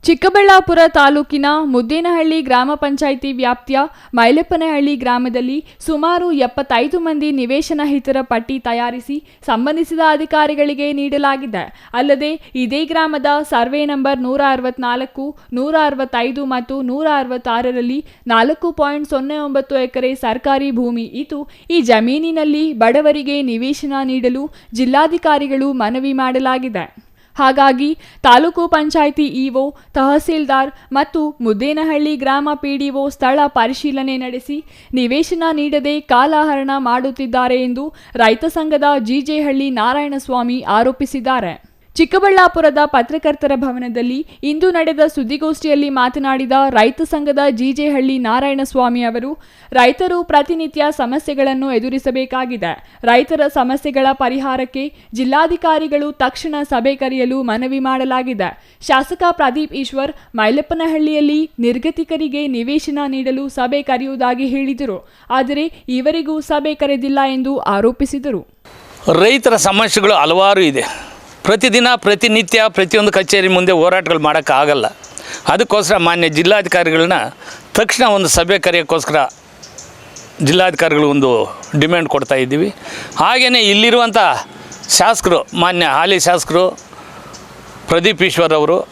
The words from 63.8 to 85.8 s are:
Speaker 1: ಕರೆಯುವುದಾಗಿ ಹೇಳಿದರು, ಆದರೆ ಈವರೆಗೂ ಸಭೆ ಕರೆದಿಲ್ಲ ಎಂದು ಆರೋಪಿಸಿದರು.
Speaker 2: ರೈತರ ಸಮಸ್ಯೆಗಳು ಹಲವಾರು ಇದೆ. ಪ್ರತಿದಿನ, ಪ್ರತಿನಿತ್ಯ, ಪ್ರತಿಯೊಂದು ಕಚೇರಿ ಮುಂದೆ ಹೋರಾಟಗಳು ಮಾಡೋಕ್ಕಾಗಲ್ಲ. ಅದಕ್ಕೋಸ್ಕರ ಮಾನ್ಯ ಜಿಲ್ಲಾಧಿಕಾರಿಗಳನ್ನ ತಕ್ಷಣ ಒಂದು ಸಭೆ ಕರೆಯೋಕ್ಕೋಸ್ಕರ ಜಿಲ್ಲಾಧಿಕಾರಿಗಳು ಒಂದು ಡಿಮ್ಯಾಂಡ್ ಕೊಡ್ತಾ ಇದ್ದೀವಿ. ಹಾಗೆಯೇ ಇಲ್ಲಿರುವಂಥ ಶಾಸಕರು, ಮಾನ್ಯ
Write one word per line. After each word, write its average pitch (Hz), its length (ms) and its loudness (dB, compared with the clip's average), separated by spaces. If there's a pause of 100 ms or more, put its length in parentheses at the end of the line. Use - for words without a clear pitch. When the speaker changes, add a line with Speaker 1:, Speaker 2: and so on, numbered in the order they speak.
Speaker 1:
ಕರೆಯುವುದಾಗಿ 254 640 -2
ಹೇಳಿದರು, 269 460 -4 (400)
ಆದರೆ 285 260 -2 (320)
ಈವರೆಗೂ 311 400 -2 (140)
ಸಭೆ 294 320 -2
ಕರೆದಿಲ್ಲ 277 340 0 (180)
ಎಂದು 262 180 -2 (220)
ಆರೋಪಿಸಿದರು. 247 680 -2 (800)
Speaker 2:
ರೈತರ 240 300 4 (140)
ಸಮಸ್ಯೆಗಳು 202 540 2
ಹಲವಾರು 190 500 4
ಇದೆ. 131 140 -2 (600)
ಪ್ರತಿದಿನ, 233 420 2 (160)
ಪ್ರತಿನಿತ್ಯ, 214 580 2 (140)
ಪ್ರತಿಯೊಂದು 208 400 2
ಕಚೇರಿ 190 380 2
ಮುಂದೆ 180 240 4
ಹೋರಾಟಗಳು 170 480 2
ಮಾಡೋಕ್ಕಾಗಲ್ಲ. 147 600 2 (640)
ಅದಕ್ಕೋಸ್ಕರ 196 440 2 (100)
ಮಾನ್ಯ 170 220 2 (100)
ಜಿಲ್ಲಾಧಿಕಾರಿಗಳನ್ನ 170 800 2 (600)
ತಕ್ಷಣ 233 260 2 (120)
ಒಂದು 185 180 0
ಸಭೆ 175 220 2 (100)
ಕರೆಯೋಕ್ಕೋಸ್ಕರ 165 540 0 (1300)
ಜಿಲ್ಲಾಧಿಕಾರಿಗಳು 160 680 4
ಒಂದು 135 160 2 (520)
ಡಿಮ್ಯಾಂಡ್ 165 320 0
ಕೊಡ್ತಾ 135 280 0
ಇದ್ದೀವಿ. 147 260 -2 (540)
ಹಾಗೆಯೇ 247 400 2 (100)
ಇಲ್ಲಿರುವಂಥ 226 460 4 (800)
ಶಾಸಕರು, 180 420 2 (220)
ಮಾನ್ಯ 175 340 2